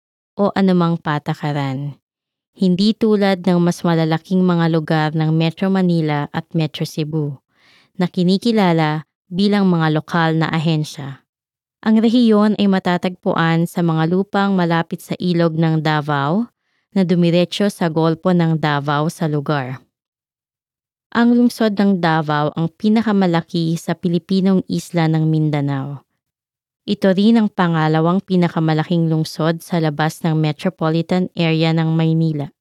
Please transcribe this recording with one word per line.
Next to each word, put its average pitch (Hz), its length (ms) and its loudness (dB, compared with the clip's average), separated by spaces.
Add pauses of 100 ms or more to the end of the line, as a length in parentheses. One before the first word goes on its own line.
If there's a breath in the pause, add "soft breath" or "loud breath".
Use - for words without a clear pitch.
(400)
o 202 160 0
anumang 180 400 2
patakaran. 143 1040 -6 (560)
Hindi 190 400 0
tulad 196 480 0
ng 180 160 2
mas 170 240 0
malalaking 165 640 0
mga 170 240 2
lugar 156 400 0
ng 160 240 0
Metro 165 320 0
Manila 165 640 0
at 160 240 -8
Metro 156 320 -4
Cebu, 151 480 -6 (640 soft breath)
na 180 80 0
kinikilala 175 960 0 (240)
bilang 202 400 0
mga 165 240 2
lokal 160 480 -2
na 156 80 0
ahensya. 151 720 -4 (600)
Ang 220 240 2
rehiyon 214 560 4
ay 202 80 2
matatagpuan 175 960 0
sa - 160 -4
mga 160 320 0
lupang 196 400 -2
malapit 170 480 -2
sa - 160 -10
ilog 170 400 0
ng 160 240 0
Davao, 151 720 -2 (400)
na 190 160 0
dumiretso 175 640 0
sa - 160 -4
Golpo 165 480 0
ng 165 240 2
Davao 147 480 -2
sa 165 240 -4
lugar. 139 480 -4 (1400)
Ang 240 240 4
lungsod 226 400 0
ng 196 240 2
Davao 151 480 0
ang 165 160 -2
pinakamalaki 180 1120 0
sa 170 160 -6
Pilipinong 185 720 0
isla 170 400 -2
ng 160 240 0
Mindanao. 143 720 -2 (800)
Ito 196 320 0
rin 226 240 4
ang 214 80 2
pangalawang 165 800 0
pinakamalaking 165 800 0
lungsod 160 560 -2
sa 175 160 -4
labas 156 480 -2
ng 156 80 2
metropolitan 165 960 -2
area 160 400 0
ng 160 240 0
Maynila 160 640 0